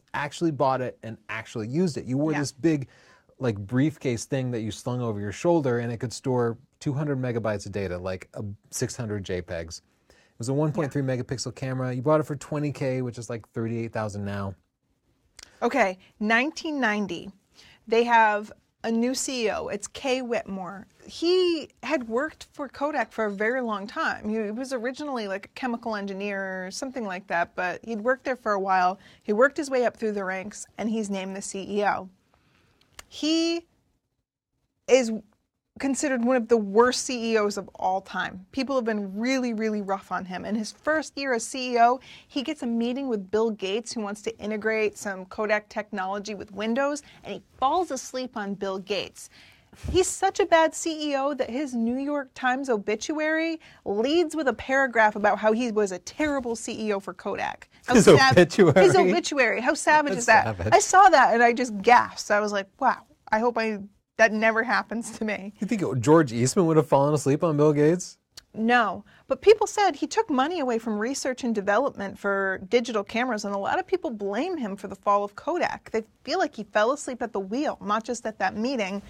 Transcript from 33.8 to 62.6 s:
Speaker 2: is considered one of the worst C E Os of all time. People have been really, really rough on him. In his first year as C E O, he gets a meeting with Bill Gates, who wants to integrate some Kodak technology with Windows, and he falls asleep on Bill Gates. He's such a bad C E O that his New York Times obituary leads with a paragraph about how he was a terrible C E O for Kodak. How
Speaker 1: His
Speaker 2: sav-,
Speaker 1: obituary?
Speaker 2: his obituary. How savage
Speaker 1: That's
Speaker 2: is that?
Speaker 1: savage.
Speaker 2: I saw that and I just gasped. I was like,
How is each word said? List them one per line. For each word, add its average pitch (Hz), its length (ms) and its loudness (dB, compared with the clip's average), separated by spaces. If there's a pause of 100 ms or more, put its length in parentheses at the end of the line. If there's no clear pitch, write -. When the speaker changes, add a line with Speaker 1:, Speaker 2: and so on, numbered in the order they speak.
Speaker 2:
is 233 240 6 (680)
considered 269 440 -2
one 254 140 2
of 226 100 -2
the 240 100 4
worst 220 440 2
C 226 320 -4
E 220 40 4
Os 208 200 0
of 196 180 -8
all 185 240 -2
time. 185 540 -8
People 269 220 -2
have 247 100 0
been 208 340 -4
really, 254 340 0
really 214 280 -2
rough 196 300 -6
on 185 120 -4
him. 185 220 -10
In 196 100 -4
his 214 160 -4
first - 460 -4
year 277 160 -2
as 226 100 -2
C 254 300 -6
E 233 80 4
O, 247 180 6 (260)
he 277 180 -6
gets 294 200 -6
a 254 40 -4
meeting 240 420 -2
with 202 200 -4
Bill 226 200 2
Gates, 208 420 -4
who - 80 -8
wants 208 220 -8
to - 160 -8
integrate 214 600 -2
some 190 280 -10
Kodak 208 420 -2
technology 202 640 -8
with 190 200 -14
Windows, 269 480 -2 (240)
and 202 80 -10
he 190 80 -12 (160)
falls 320 340 0
asleep 254 460 -8
on 202 160 -6
Bill 190 260 -6
Gates. 185 500 -8 (600)
He's 359 160 4
such - 340 -2
a 403 60 2
bad 320 300 4
C 311 340 -6
E 285 60 -2
O 269 180 -2
that 262 160 -4
his 254 240 -6
New 233 240 -2
York 277 380 -4
Times 262 340 -2
obituary 311 880 -2 (260)
leads 294 500 0
with 302 120 -2
a 233 60 4
paragraph 233 600 2
about 202 240 2
how 214 120 4
he 233 200 0
was 208 200 0
a 180 60 -6
terrible 269 580 -4
C 220 340 -6
E 208 40 0
O 196 60 -2
for 185 160 -10
Kodak. - 520 -8 (200)
How 247 80 6
Speaker 1:
His 226 100 10
Speaker 2:
sav-, 240 280 10
Speaker 1:
obituary? 175 460 8
Speaker 2:
his 190 160 8
obituary. 285 680 2
How 277 120 2
savage 302 380 4
Speaker 1:
That's - 80 -2
Speaker 2:
is 233 80 -6
that? 220 160 8
Speaker 1:
savage. 113 280 -2
Speaker 2:
I 349 60 10
saw 392 320 8
that 247 240 8
and 233 80 4
I 240 120 6
just 233 280 -4
gasped. 220 480 4
I 208 100 2
was 208 120 0
like, 196 160 -4 (120)